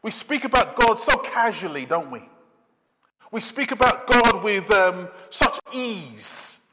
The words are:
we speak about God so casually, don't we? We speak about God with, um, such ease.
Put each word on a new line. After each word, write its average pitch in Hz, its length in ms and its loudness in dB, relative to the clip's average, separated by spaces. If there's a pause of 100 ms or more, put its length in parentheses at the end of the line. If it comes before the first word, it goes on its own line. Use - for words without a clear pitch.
we 220 100 -6
speak - 340 -6
about 254 300 2
God 226 240 4
so 254 200 2
casually, 190 640 -2
don't 151 260 -2
we? 117 160 -14 (1040)
We 220 120 -6
speak 269 300 -6
about 247 340 2
God 226 360 4
with, 202 280 -2
um, 185 400 2 (180)
such - 300 -2 (160)
ease. 185 880 -10 (120)